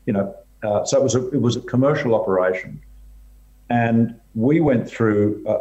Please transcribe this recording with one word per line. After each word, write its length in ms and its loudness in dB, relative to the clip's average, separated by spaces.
you 60 -2
know, 220 -2
uh, 220 -2
so 140 0
it 40 4
was 120 0
a, 160 0
it 100 0
was 160 0
a 60 -6
commercial 520 0
operation, 680 -2
and 440 2
we 260 2
went 280 0
through, 580 0
uh, 140 -2